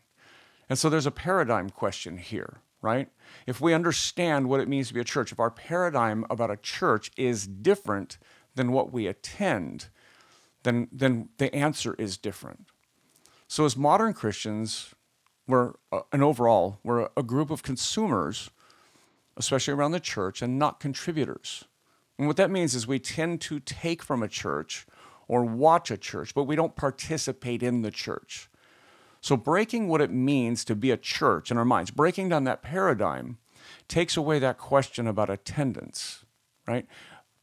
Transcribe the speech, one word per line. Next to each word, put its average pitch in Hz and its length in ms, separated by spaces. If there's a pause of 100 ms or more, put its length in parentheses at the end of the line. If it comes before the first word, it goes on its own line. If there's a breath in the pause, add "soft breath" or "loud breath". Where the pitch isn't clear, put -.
(680 soft breath)
And 131 80
so 156 120
there's 151 160
a 143 60
paradigm 117 580
question 92 480
here, - 400 (240)
right? 120 280 (380 loud breath)
If 123 140
we 165 120
understand 160 760
what 135 100
it 120 80
means 135 220
to 117 40
be 117 60
a 120 60
church, 127 260
if - 80
our 117 120
paradigm 131 800
about 113 220
a 104 60
church - 580
is 117 320
different 104 720 (380 soft breath)
than 127 180
what - 180
we 113 160
attend, 101 800 (760 soft breath)
then, 120 280
then 127 460
the - 180
answer 143 380
is 98 240
different. - 480 (800 soft breath)
So - 160
as 127 140
modern 180 360
Christians, 110 800 (520)
we're, 127 280 (180)
uh, 92 80 (100)
and 139 120
overall, 113 600
we're 117 320
a 143 80
group 139 280
of 151 120
consumers, 123 840 (880 soft breath)
especially 135 380
around 147 160
the 175 100
church, - 400
and 123 180
not 147 220
contributors. - 840 (540)
And 143 100
what 151 100
that 190 140
means 170 240
is 117 100
we 131 140
tend 165 420
to 147 200
take - 420
from 127 180
a 107 60
church - 580 (420 loud breath)
or 123 160
watch 143 460
a 107 80
church, - 380
but 143 80
we 143 120
don't 156 200
participate 131 880
in 123 180
the 107 100
church. - 560 (800 soft breath)
So 143 100
breaking 208 520
what 160 140
it 143 100
means 127 540
to 113 100
be 123 160
a 113 60
church - 520
in 120 80
our 117 80
minds, 104 240
breaking 180 400
down 156 140
that 127 180
paradigm, 123 800 (480 loud breath)
takes 170 280
away 156 220
that 131 220
question 127 480
about 104 240
attendance, - 920 (420)
right? 120 180 (560 loud breath)